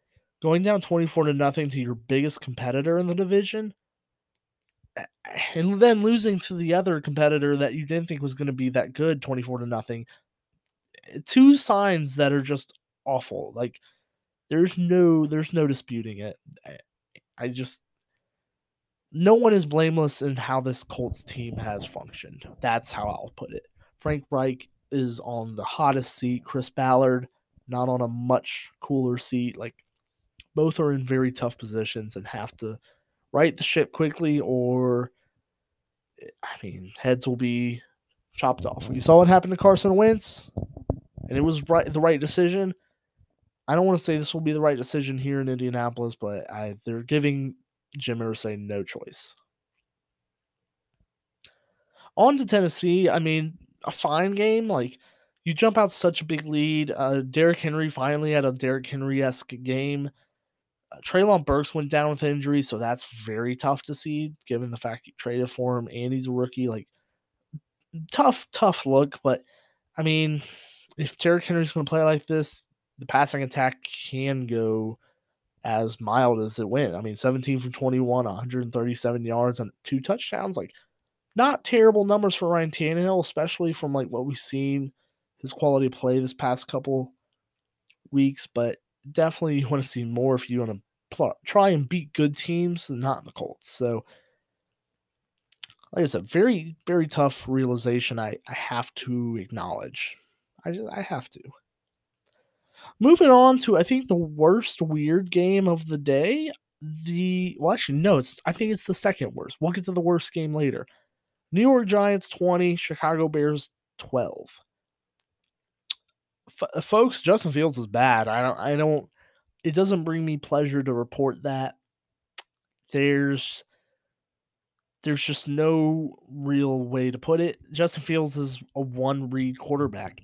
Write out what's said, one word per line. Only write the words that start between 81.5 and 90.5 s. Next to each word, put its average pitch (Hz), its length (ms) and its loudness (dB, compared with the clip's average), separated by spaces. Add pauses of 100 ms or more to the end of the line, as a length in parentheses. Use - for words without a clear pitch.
terrible 220 400 6
numbers 202 300 2
for 180 120 -2
Ryan 165 240 2
Tannehill, 170 480 0
especially 160 540 -2
from, 147 180 -6
like, 135 160 -2
what 123 180 -4
we've 139 120 -4
seen 139 560 -4 (460)
his 135 120 -10
quality 135 360 2
of 127 40 0
play 127 280 0
this 127 140 -4
past 127 360 -4
couple 131 420 -4 (1000)
weeks, 139 360 0
but 120 300 -2 (340)
definitely 160 480 0
you 135 80 -2
wanna 139 160 -2
see 120 220 -6
more 123 300 0
if 123 140 -4
you 123 120 0